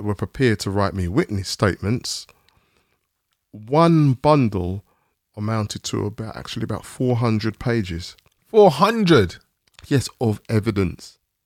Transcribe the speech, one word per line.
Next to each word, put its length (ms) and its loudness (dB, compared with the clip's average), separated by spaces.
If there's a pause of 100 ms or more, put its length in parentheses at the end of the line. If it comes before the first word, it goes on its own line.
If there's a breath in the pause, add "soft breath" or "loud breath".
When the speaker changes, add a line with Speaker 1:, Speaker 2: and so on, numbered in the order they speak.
Speaker 1:
were 140 -4
prepared 460 0
to 100 -6
write 220 0
me 140 -2
witness 420 -2
statements, 760 -4 (1300)
one 640 4
bundle 720 0 (520)
amounted 480 -4
to 220 -4
about, 300 -10
actually 280 -10
about 220 -8
four 320 -2
hundred 420 0
pages. 560 -4 (320)
Speaker 2:
Four 240 6
hundred? 640 4 (500)
Speaker 1:
Yes, 200 0 (140)
of 280 0
evidence. 680 -2 (280)